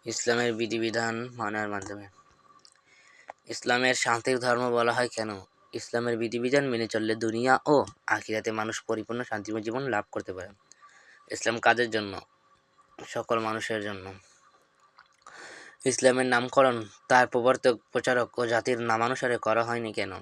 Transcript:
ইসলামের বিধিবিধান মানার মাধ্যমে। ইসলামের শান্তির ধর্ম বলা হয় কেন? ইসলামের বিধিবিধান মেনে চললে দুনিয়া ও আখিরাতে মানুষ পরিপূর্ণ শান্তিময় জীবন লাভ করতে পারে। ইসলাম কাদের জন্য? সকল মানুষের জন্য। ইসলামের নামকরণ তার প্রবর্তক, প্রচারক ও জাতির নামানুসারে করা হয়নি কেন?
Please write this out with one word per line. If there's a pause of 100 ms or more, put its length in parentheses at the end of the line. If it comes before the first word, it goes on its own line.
ইসলামের
বিধিবিধান
মানার
মাধ্যমে। (1400)
ইসলামের
শান্তির
ধর্ম
বলা
হয়
কেন? (420)
ইসলামের
বিধিবিধান
মেনে
চললে
দুনিয়া
ও (220)
আখিরাতে
মানুষ
পরিপূর্ণ
শান্তিময়
জীবন
লাভ
করতে
পারে। (840)
ইসলাম
কাদের
জন্য? (840)
সকল
মানুষের
জন্য। (1700)
ইসলামের
নামকরণ (240)
তার
প্রবর্তক, (140)
প্রচারক
ও
জাতির
নামানুসারে
করা
হয়নি
কেন?